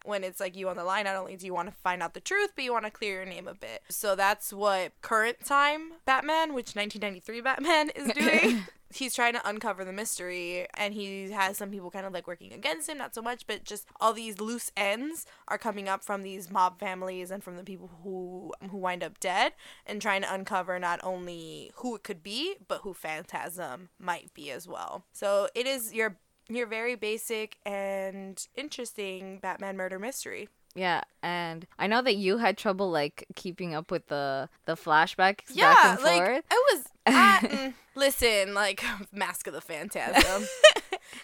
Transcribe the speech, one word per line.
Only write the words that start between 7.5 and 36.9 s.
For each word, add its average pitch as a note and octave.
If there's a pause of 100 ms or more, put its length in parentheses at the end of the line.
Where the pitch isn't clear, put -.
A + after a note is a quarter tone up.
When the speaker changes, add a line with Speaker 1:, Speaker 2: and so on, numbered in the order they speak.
Speaker 1:
is B3+
doing. D4
Speaker 2:
<laughs> - (200)
Speaker 1:
He's B3+
trying A#3+
to -
uncover G#3
the F#3
mystery, F3+
and G#3
he G3
has G3
some G3+
people F#3
kind F#3+
of, F#3+
like, F3
working F3+
against D4+
him, D4+
not -
so A3+
much, A#3+
but G#3
just - (120)
all A3
these A3
loose A3+
ends A#3+ (240)
are G#3
coming G3+
up G3
from G3
these F#3+
mob F#3
families F#3
and G3+
from F3+
the F3+
people F#3 (140)
who, F#3 (160)
who G3
wind F3+
up -
dead, G3+ (340)
and G3+
trying G3
to F#3+
uncover F#3+
not F3+
only E3+
who B3
it -
could F3
be, C#4 (140)
but F#3
who F#3+
Phantasm E3 (100)
might F3
be C#3+
as E3+
well. D#3+
So G3+
it B3
is A#3+
your, A3 (320)
your A#3
very A3+
basic G#3+
and G3 (140)
interesting G3
Batman F#3+
murder F#3
mystery. G#3 (260)
Speaker 2:
Yeah, F3 (220)
and E3+ (140)
I F#3+
know A#3
that A3+
you G3
had G#3
trouble, F#3+
like, D3+ (100)
keeping F3
up D#3
with E3
the, C#3 (180)
the E3
flashbacks F3 (100)
Speaker 1:
Yeah, B4
Speaker 2:
back F4+
and A#3+
Speaker 1:
like, E4+
Speaker 2:
forth. B3+
Speaker 1:
I B4 (100)
was, C#4 (120)